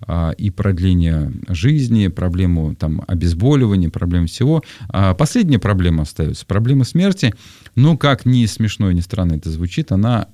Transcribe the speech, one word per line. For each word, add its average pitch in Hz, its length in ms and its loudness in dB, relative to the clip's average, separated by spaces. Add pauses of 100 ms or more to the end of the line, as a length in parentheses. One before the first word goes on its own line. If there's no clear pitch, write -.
а, 82 300 -2
и - 180 -4
продления 85 840 0 (160)
жизни, 113 600 0
проблему, 87 640 -2
там, 78 320 -4
обезболивания, 92 840 2
проблему 87 360 0
всего. 147 360 0 (260)
А 95 260 2
последняя 160 440 2
проблема 87 440 2
остаётся — 76 440 -6
проблема 120 380 0
смерти. 175 500 0 (420)
Но, 143 200 4
как 139 300 0
ни 123 200 4
смешно 104 440 -2
и 90 40 2
ни 87 60 2
странно 87 340 -2
это 78 160 -6
звучит, 87 420 -4
она 110 420 0